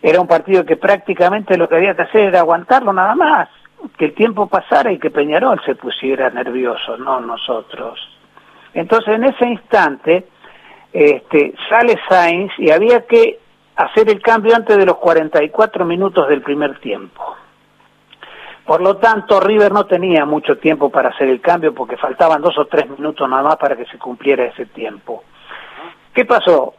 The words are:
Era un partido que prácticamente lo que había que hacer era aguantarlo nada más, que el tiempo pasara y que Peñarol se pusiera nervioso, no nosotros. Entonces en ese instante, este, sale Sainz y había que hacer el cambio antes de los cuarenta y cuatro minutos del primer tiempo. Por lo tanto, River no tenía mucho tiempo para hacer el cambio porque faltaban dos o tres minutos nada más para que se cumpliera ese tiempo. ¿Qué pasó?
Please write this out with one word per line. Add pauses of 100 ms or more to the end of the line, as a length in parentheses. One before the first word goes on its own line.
Era
un
partido
que
prácticamente
lo
que
había
que
hacer
era
aguantarlo
nada
más, (500)
que
el
tiempo
pasara
y
que
Peñarol
se
pusiera
nervioso,
no
nosotros. (720)
Entonces
en
ese
instante, (680)
este, (140)
sale (100)
Sainz
y
había
que (380)
hacer
el
cambio
antes
de
los
cuarenta
y
cuatro
minutos
del
primer
tiempo. (1300)
Por
lo
tanto,
River
no
tenía
mucho
tiempo
para
hacer
el
cambio
porque
faltaban
dos
o
tres
minutos
nada
más
para
que
se
cumpliera
ese
tiempo. (920)
¿Qué
pasó?